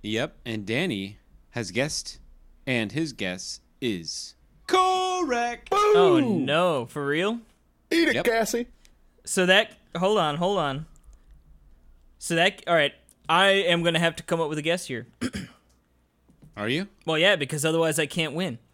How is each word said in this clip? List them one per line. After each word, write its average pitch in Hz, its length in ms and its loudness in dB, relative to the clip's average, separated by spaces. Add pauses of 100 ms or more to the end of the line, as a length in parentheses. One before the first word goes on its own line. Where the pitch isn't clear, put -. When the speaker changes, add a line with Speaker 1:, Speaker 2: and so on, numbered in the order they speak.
Speaker 1:
Yep, 110 420 -4
and 110 220 -8
Danny 107 520 -4 (320)
has 107 200 -6
guessed, 127 480 -4 (480)
and 117 240 -2
his 147 220 -6
guess 92 480 -8 (200)
is 92 540 -6 (320)
correct. 370 1040 0
Speaker 2:
Oh, 403 500 4
Speaker 3:
Boom! 208 240 0
Speaker 2:
no. 147 420 0
For 143 200 -8
real? 190 340 0 (520)
Speaker 3:
Eat 330 160 2
it, 247 80 0
Speaker 1:
Yep. 175 80 -2
Speaker 3:
Cassie. 233 420 0 (580)
Speaker 2:
So 180 220 0
that, 202 260 4 (240)
hold 196 220 2
on, 151 200 0
hold 190 200 0
on. 147 280 -2 (1300)
So - 160 -6
that, 185 320 2
all 170 80 2
right, 147 180 4 (360)
I 185 220 6
am 175 340 4
gonna 170 160 2
have 165 160 0
to - 80 -14
come 165 160 -2
up 156 80 0
with 151 100 -4
a 151 40 -6
guess 170 240 -2
here. 120 200 -8 (160)
<clears throat> - 1300 -14
Speaker 1:
Are 104 120 -4
you? 170 200 -2 (180)
Speaker 2:
Well, 160 120 0
yeah, 185 180 4
because 147 280 -4
otherwise 160 360 2
I 151 60 0
can't 156 280 -4
win. 160 240 -4 (160)